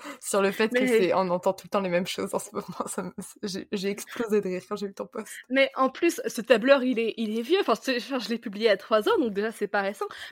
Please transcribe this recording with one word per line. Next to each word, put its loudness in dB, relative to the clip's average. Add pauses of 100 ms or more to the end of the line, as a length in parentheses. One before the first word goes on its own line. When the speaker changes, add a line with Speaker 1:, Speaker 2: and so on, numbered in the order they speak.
(200)
Speaker 1:
sur 0
le 4
fait 2
que 0
Speaker 2:
Mais 4
Speaker 1:
c'est, 4
on 2
entend 0
tout -6
le -18
temps 2
les -2
mêmes 2
choses -6
en 0
ce -10
moment. -6 (200)
Ça -8
me, -8 (320)
j'ai, -8
j'ai -2
explosé -2
de -4
rire -6
quand -6
j'ai -6
vu -10
ton -8
post. -10 (240)
Speaker 2:
Mais 2
en 2
plus, 0
ce -6
tableur, 6
il 0
est, -2
il -2
est -2
vieux. 2
Enfin, 2
c'est, -2
enfin, -4
je -8
l'ai -2
publié -2
il 6
y 8
a 6
trois 2
ans, 4
donc 2
déjà, -2
c'est -4
pas 0
récent. -4 (280)